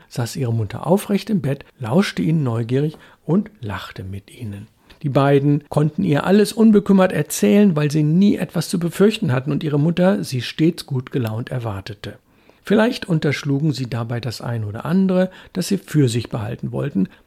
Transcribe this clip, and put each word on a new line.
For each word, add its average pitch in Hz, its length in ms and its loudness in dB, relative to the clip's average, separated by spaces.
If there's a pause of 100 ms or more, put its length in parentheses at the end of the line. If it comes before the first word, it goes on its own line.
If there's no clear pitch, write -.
saß - 260 -6
ihre 120 180 -2
Mutter 113 340 -4
aufrecht 196 420 0
im 202 120 0
Bett, 135 240 -4 (140)
lauschte 139 440 0
ihnen 160 200 2
neugierig 123 540 -2 (280)
und 185 260 0 (100)
lachte 101 420 -10
mit 98 280 -14
ihnen. 104 360 -12 (360)
Die 147 60 -4
beiden 143 600 4
konnten 151 340 0
ihr 147 220 0
alles 202 280 4
unbekümmert 208 580 6
erzählen, 202 640 2
weil 147 160 0
sie 151 120 2
nie 180 340 4
etwas - 320 -4
zu 190 100 -4
befürchten 175 520 2
hatten 131 200 -2
und 143 120 -2
ihre 147 160 0
Mutter 175 440 2
sie 127 180 -4
stets 165 440 -2
gut 131 260 -6
gelaunt 110 380 -4
erwartete. 104 680 -8 (460)
Vielleicht 226 440 0
unterschlugen 151 680 -2
sie 127 140 -8
dabei 117 320 -6
das 117 220 -8
ein 117 220 -6
oder 104 220 -8
andere, 185 440 2 (240)
das 180 140 -6
sie 196 100 -2
für 147 320 0
sich 113 200 -4
behalten 117 420 -8
wollten. 143 380 -2 (180)